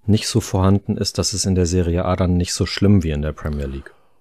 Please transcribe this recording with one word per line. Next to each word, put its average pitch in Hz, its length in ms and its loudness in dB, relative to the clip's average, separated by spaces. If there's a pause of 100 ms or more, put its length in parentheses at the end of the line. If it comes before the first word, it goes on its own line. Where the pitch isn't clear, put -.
nicht 107 220 0
so 117 120 0
vorhanden 98 560 0
ist, - 220 -4
dass 92 160 -2
es 92 100 -4
in 98 100 2
der 90 120 2
Serie 87 400 0
A 90 100 0
dann 90 220 2
nicht 87 160 -2
so 101 100 0
schlimm 98 380 4
wie 80 80 -2
in 73 120 -2
der 76 100 -4
Premier 73 340 -8
League. 67 260 -12 (280)